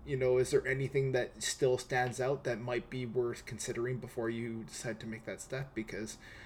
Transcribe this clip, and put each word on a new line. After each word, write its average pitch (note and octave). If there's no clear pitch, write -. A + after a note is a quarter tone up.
you C#3
know, B2+
is B2+
there C#3
anything C3+
that B2+
still B2+
stands B2+
out C3+
that A#2+
might A#2+
be B2+
worth B2
considering A#2+
before A#2
you A#2
decide -
to A2
make A2+
that F#2+
step? C3+
Because, G#2+